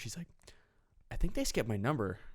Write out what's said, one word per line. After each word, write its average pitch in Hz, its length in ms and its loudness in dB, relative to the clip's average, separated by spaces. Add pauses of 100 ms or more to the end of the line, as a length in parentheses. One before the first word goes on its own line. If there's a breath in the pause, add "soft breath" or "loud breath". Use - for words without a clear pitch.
She's - 160 -10
like, 170 120 -10 (800 loud breath)
I - 60 -6
think - 180 4
they 277 100 2
skipped 139 240 2
my 110 80 2
number. 104 420 0 (160)